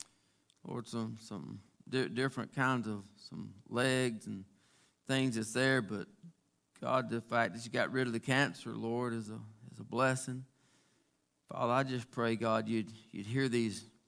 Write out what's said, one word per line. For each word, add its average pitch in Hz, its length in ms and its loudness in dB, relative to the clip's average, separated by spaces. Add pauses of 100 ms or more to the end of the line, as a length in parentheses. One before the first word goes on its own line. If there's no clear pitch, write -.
(640)
Lord, 117 220 -8
some, 113 340 -4
some 101 380 -10 (300)
di-, 123 200 0
different 127 440 -2
kinds 127 340 2
of 104 160 -4 (260)
some 104 220 -10 (160)
legs 127 600 2
and 101 180 -8 (640)
things 131 280 2
that's 110 160 0
there. 131 300 4
But 98 260 -4 (720)
God, 127 300 0
the 113 120 -2
fact 113 340 0
that 117 100 -10
you 117 60 -10
got 117 200 2
rid 131 140 2
of 117 80 -2
the 117 60 -2
cancer, 131 520 4
Lord, 117 420 -2
is 110 160 -6
a, 110 100 -10 (340)
is 117 60 -14
a 110 40 -12
blessing. 127 640 0 (1040)
Father, 123 220 2
I 135 100 4
just 127 280 -4
pray, 117 240 2
God, 110 320 2
you'd, 110 240 0 (200)
you'd 101 140 -8
hear 135 220 0
these 113 360 2 (240)